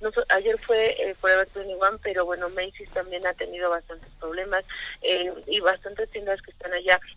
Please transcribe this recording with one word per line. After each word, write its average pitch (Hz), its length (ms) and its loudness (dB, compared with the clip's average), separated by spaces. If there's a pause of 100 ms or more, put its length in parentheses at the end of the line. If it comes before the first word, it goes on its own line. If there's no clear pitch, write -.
No 214 100 -2
so-, 240 200 0
ayer 214 280 4
fue, 220 320 4 (100)
eh, 190 200 -2
Forever 190 260 4
twenty-one, 196 560 0
pero 185 220 0
bueno, 175 260 -2
Macy's 190 420 -8
también 185 360 -4
ha 180 40 0
tenido 175 380 -4
bastantes 165 380 -4 (100)
problemas, 185 460 -2 (380)
eh, 180 300 0 (140)
y 208 140 0
bastantes 196 500 0
tiendas 196 320 -4
que - 80 -20
están 180 220 -10
allá, 180 260 4 (180)